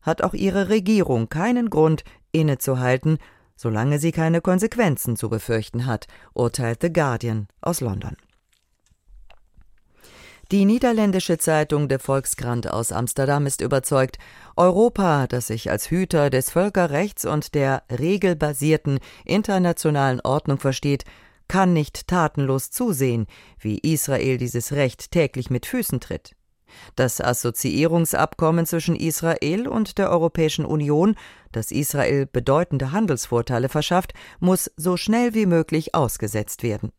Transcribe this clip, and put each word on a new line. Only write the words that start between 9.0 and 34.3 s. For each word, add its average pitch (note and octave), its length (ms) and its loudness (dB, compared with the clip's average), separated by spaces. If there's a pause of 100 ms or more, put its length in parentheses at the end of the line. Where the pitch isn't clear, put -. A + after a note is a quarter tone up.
Die G3 100 6
niederländische G#3 760 2
Zeitung D3+ 500 0
De C3+ 100 0
Volkskrant A#2+ 720 -2
aus A#2 220 -4
Amsterdam C3+ 540 0
ist - 120 -4
überzeugt, C3 580 0 (380)
Europa, F3+ 720 4
das B2 200 -4
sich A2+ 220 -6
als - 220 -2
Hüter D#3+ 380 2
des C3 220 0
Völkerrechts F3+ 760 0
und - 280 -2
der C3+ 380 0
regelbasierten D3+ 1080 0 (260)
internationalen E3+ 960 2
Ordnung C#3 360 0
versteht, C#3 460 -2 (460)
kann F#3 240 4
nicht - 340 -2
tatenlos C#3+ 640 0
zusehen, C3 540 0 (340)
wie G#2+ 200 -4
Israel C3+ 580 0
dieses B2 340 -4
Recht C#3+ 400 -2
täglich C#3 380 0
mit B2+ 160 -2
Füßen A3 340 -2
tritt. - 340 -10 (640)
Das B2+ 260 0
Assoziierungsabkommen D#3+ 1400 0
zwischen E3 300 -2
Israel E3 720 -2
und A3 300 -4
der G3 140 0
Europäischen E3 540 0
Union, D3+ 500 2 (360)
das A2+ 200 -8
Israel C#3 540 0
bedeutende C3+ 640 0
Handelsvorteile C3 800 -2
verschafft, - 440 0 (260)